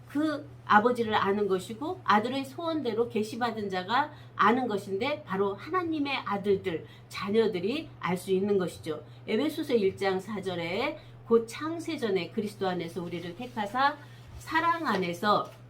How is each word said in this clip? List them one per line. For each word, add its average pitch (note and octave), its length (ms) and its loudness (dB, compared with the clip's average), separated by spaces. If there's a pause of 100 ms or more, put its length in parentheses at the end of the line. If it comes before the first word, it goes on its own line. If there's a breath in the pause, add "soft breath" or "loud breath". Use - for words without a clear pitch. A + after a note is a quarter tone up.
그 D4 400 -2 (180)
아버지를 G#3+ 500 4
아는 G3+ 340 2
것이고 A3+ 560 -4
아들의 B3 400 2
소원대로 B3 640 -2
계시받은 A3 600 -2
자가 G#3 440 0 (240 loud breath)
아는 A#3+ 320 6
것인데 G#3 560 -2
바로 F#3+ 300 0
하나님의 D#4 680 -2
아들들, F#3+ 600 0 (240 loud breath)
자녀들이 G3+ 800 0 (100)
알 F3 160 -2
수 F3+ 160 -2
있는 G3 260 4
것이죠. E3 460 -4 (240 loud breath)
에베소서 C#4+ 460 0
일 G3 240 4
장 F#3+ 220 2
사 G3 220 -6
절에 F#3 560 -2 (280 loud breath)
곧 A3+ 200 6
창세전에 C#4+ 840 -4
그리스도 G3+ 400 -2
안에서 F3 340 -4
우리를 E3+ 320 -8
택하사 B3+ 640 0 (420 loud breath)
사랑 E4 480 0
안에서 F#3 640 2 (180)